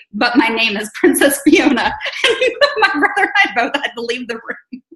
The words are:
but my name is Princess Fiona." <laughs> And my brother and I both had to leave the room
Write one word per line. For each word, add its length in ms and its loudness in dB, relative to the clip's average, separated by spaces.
but 240 -2
my 120 4
name 280 -2
is 220 -8
Princess 480 2
Fiona." 520 4
<laughs> 60 -10
And 280 0
my 100 4
brother 300 0
and 120 2
I 100 -2
both 280 -2
had 140 -6
to 60 -10
leave 240 -6
the 80 -6
room 480 -14